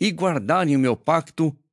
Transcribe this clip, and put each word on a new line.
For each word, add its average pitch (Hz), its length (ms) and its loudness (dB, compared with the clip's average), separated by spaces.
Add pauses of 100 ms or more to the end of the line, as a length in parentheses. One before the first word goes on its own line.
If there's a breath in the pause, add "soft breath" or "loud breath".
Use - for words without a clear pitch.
e 208 100 0
guardarem 160 640 0
o 135 60 2
meu 127 160 2
pacto, 160 600 -2 (160)